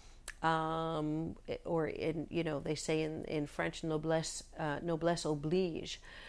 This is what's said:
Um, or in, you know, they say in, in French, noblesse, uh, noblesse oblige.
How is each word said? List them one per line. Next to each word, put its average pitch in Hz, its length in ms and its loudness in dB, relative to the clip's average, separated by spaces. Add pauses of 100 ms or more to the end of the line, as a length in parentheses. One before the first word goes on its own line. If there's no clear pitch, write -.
(440)
Um, 160 920 2 (280)
or 160 240 2
in, - 400 -2
you 165 160 0
know, 151 160 0
they 160 160 0
say 156 260 2
in, 156 220 -2
in 147 220 0
French, 165 360 -2
noblesse, 160 600 2 (140)
uh, 147 240 0
noblesse 165 420 2
oblige. 156 760 2 (280)